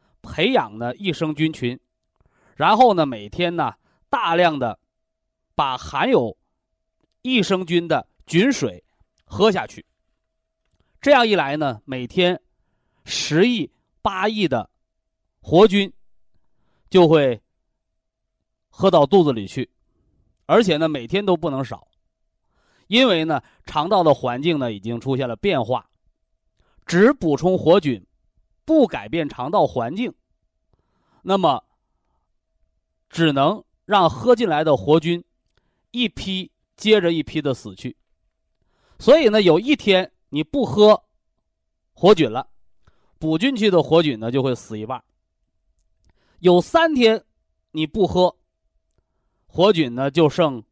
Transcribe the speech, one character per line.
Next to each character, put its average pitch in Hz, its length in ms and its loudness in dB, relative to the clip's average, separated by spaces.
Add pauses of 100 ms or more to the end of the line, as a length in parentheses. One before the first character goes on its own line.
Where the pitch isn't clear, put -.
(200)
培 208 320 -4
养 120 240 -2
呢 120 200 -6
益 190 160 -4
生 156 220 -4
菌 156 180 -2
群， 127 260 -8 (760)
然 180 200 0
后 233 160 6
呢 165 140 0
每 107 220 -10
天 170 260 -6
呢 143 180 -4 (380)
大 208 240 -2
量 170 240 2
的 120 200 -6 (760)
把 135 240 -4
含 139 320 -4
有 131 260 -2 (840)
益 254 180 0
生 185 240 -4
菌 170 220 -4
的 156 200 -4 (200)
菌 214 260 2
水 95 320 -8 (400)
喝 214 260 -2
下 160 160 -4
去。 - 200 -20 (1120)
这 277 100 2
样 254 160 4
一 214 80 0
来 147 220 -2
呢， 135 280 -4
每 127 220 -10
天 180 340 -2 (640)
十 - 440 -2
亿 226 220 -6 (300)
八 196 280 -4
亿 214 200 -2
的 120 200 -6 (720)
活 190 280 4
菌 190 240 -2 (960)
就 180 180 6
会 143 340 2 (1300)
喝 - 200 0
到 165 140 4
肚 190 180 4
子 151 80 0
里 107 160 -6
去， - 240 -10 (760)
而 196 160 4
且 180 160 -2
呢 160 100 0
每 135 180 -8
天 196 180 -4
都 185 120 0
不 160 140 -4
能 135 140 -6
少。 - 220 -16 (1000)
因 247 200 4
为 170 180 0
呢 156 180 -4 (240)
肠 156 220 -4
道 202 140 2
的 156 120 4
环 123 260 -6
境 160 180 -2
呢 123 140 -6
已 101 80 -14
经 117 180 -8
出 131 160 -6
现 131 140 -4
了 113 80 -10
变 165 260 -2
化， 113 240 -6 (1000)
只 202 260 4
补 165 240 -2
充 180 220 0
活 156 200 4
菌， 127 280 -4 (580)
不 302 220 2
改 107 200 -8
变 147 220 -6
肠 131 220 -10
道 180 160 0
环 123 280 -6
境， 214 160 -6 (1120)
那 190 160 -2
么 156 260 0 (1500)
只 165 200 2
能 147 320 0 (220)
让 190 240 4
喝 240 260 2
进 226 140 0
来 156 160 0
的 156 100 2
活 127 240 2
菌 170 240 -4 (680)
一 240 180 -4
批 190 420 -8 (260)
接 214 220 4
着 170 140 0
一 160 100 -4
批 156 200 -8
的 139 100 -2
死 107 220 -16
去。 - 200 -14 (1040)
所 277 200 4
以 294 100 2
呢， 208 140 2
有 165 160 4
一 254 160 -2
天 185 360 0 (180)
你 147 140 -4
不 247 240 -4
喝 208 380 4 (880)
活 196 200 4
菌 151 160 0
了， 123 180 -8 (680)
补 156 200 -2
进 254 180 -2
去 208 140 0
的 175 120 4
活 156 200 2
菌 127 180 -4
呢 113 100 -8
就 131 120 -2
会 131 120 -4
死 110 240 -12
一 107 60 -12
半。 120 180 -12 (1400)
有 180 200 4
三 320 340 0
天 226 300 2 (460)
你 156 160 -6
不 185 200 -2
喝， 180 300 0 (1080)
活 190 260 2
菌 147 220 -4
呢 135 160 -4
就 151 180 4
剩 139 440 -2